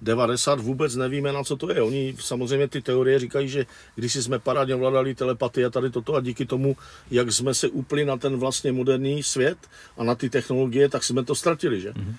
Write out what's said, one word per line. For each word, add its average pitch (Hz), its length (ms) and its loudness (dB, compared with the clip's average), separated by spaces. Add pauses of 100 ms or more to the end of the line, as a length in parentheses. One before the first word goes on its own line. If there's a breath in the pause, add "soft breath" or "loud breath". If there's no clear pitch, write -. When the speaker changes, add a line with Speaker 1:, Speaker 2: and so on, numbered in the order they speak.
Speaker 1:
Devadesát 120 580 2
vůbec 131 360 -2
nevíme, 139 360 -2
na 139 120 -4
co 143 120 -4
to 170 160 -4
je. 139 100 2
Oni 131 380 -2
samozřejmě 127 480 0
ty 143 140 -6
teorie 131 360 4
říkají, 135 300 -2
že 131 180 -2 (280 loud breath)
když 113 200 -4
jsme 127 240 -2
parádně 131 360 0
ovládali 131 400 2
telepatii 127 500 0
a 123 60 0
tady 127 200 0
toto 120 240 -4
a 139 60 2
díky 127 260 -4
tomu, 135 300 0 (340 loud breath)
jak 120 220 2
jsme 123 220 0
se 135 140 2
upli 147 360 -2
na 139 120 0
ten 135 200 -2
vlastně 131 360 0
moderní 135 500 2
svět 139 360 0 (400 loud breath)
a 117 60 -2
na 120 100 2
ty 123 160 -2
technologie, 131 580 2
tak 139 160 -4
jsme 127 200 0
to 147 100 -2
ztratili, 151 460 0
že? 98 160 -8
Speaker 2:
Mhm. 107 220 -6